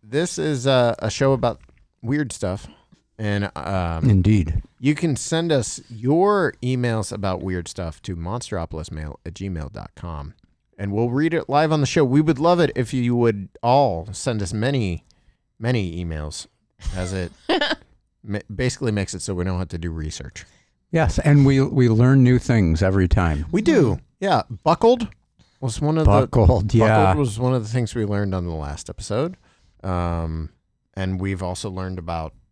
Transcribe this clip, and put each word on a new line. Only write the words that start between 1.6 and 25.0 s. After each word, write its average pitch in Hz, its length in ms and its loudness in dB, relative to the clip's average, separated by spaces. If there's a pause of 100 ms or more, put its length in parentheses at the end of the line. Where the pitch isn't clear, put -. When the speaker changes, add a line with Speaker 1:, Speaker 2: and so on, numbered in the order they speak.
Speaker 1:
weird 139 320 -2
stuff. 98 340 -6 (500)
And, 101 380 -2
um, 85 540 -2
Speaker 2:
Indeed. 92 520 4 (180)
Speaker 1:
you 139 160 0
can 151 200 -2
send 165 360 -2
us 131 280 -2 (100)
your 160 640 0 (100)
emails 120 500 -2
about 95 280 -4
weird 90 260 -4
stuff 82 360 -10
to 95 120 -8
monsteropolismail 82 1120 -8
at 85 100 -12
gmail 87 380 -8
dot - 220 -14
com. 76 380 -12 (440)
And 101 140 -6
we'll 117 200 0
read 156 220 0
it 165 140 -2
live 151 240 2
on 156 100 2
the 139 60 2
show. 160 160 2
We 131 160 4
would 151 200 2
love 170 200 4
it 160 160 2
if 123 180 -4
you 120 220 0
would 110 340 0 (120)
all 120 500 2
send 110 300 -4
us 87 120 -4
many, 110 520 -2 (540)
many 98 440 -2
emails, 76 440 -8 (480)
as 92 180 -6
it 92 180 -6 (160)
Speaker 3:
<laughs> - 760 -6
Speaker 1:
ma-, 208 160 -6 (140)
basically 127 380 -2
makes 101 220 -2
it 90 80 -10
so 98 140 -6
we 90 80 -2
don't 90 160 -2
have 90 100 -4
to 90 80 -8
do 82 140 -6
research. 78 540 -10 (460)
Speaker 2:
Yes, 160 280 2
and 143 260 6
we, 135 160 6
we 127 260 4
learn 123 360 6
new 123 160 6
things 90 440 2
every 95 240 4
time. 78 440 2
Speaker 1:
We 202 100 0
do. 214 300 4
Speaker 3:
Mm-hmm. - 100 -4 (180)
Speaker 1:
Yeah. 175 220 2 (220)
Buckled 226 440 2 (540)